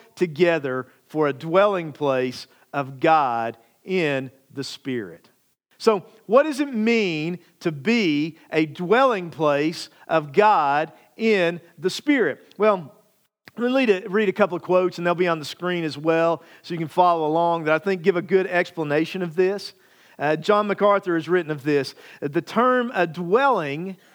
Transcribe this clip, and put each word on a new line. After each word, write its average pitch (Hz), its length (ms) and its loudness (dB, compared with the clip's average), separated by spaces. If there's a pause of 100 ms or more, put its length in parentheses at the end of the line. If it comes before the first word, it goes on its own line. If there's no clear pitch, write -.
(160)
together 147 720 0 (200)
for 151 200 0
a 139 60 0
dwelling 170 600 0
place 127 540 -2 (260)
of 135 260 -6
God 123 580 2 (260)
in 143 480 -2 (220)
the 135 100 -8
Spirit." 113 680 -10 (480)
So 214 260 0 (220)
what 254 180 6
does 302 160 -4
it 285 140 -4
mean 190 680 0 (220)
to 180 100 -2
be 156 680 0 (140)
a 160 140 2
dwelling 180 640 0
place 151 600 -2 (180)
of 151 240 -2
God 160 640 2 (240)
in 185 420 0 (200)
the 175 100 -4
Spirit? 202 680 -2
Well, 196 360 0 (640)
I'm 226 60 -4
gonna 247 120 0
read 262 140 2
a, 196 200 -2
read 202 200 0
a 185 40 -2
couple 180 220 0
of 165 60 -8
quotes, 180 360 0
and 175 80 -6
they'll 175 100 0
be 175 120 0
on 165 120 -2
the 147 60 -12
screen 175 380 -6
as 147 140 -6
well, 165 460 0 (180)
so - 120 -10
you 170 40 -4
can 160 100 -6
follow 170 400 2
along, 170 380 0
that 151 80 2
I 156 60 2
think 190 240 -4
give 175 120 2
a 175 60 0
good 190 260 0
explanation 165 760 -2
of 170 140 -6
this. 190 380 -2 (460)
Uh, 151 160 0
John 208 320 2
MacArthur 196 480 0
has 160 120 -4
written 165 240 0
of 143 120 -8
this, 143 320 0 (260)
"The 147 200 -2
term 247 520 0
a 180 140 0
dwelling 180 880 -2 (180)